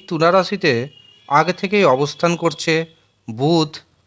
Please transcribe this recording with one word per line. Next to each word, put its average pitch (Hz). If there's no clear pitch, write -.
তুলা 165
রাশিতে 180
আগে 156
থেকেই 202
অবস্থান 147
করছে 165
বুধ 151